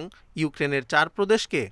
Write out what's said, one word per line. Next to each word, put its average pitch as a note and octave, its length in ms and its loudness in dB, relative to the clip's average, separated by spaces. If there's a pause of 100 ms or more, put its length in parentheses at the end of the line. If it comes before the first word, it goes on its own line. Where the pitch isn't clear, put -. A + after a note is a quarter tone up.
(360)
ইউক্রেনের C#3+ 560 -2
চার D#3 180 4
প্রদেশকে G3+ 520 0 (100)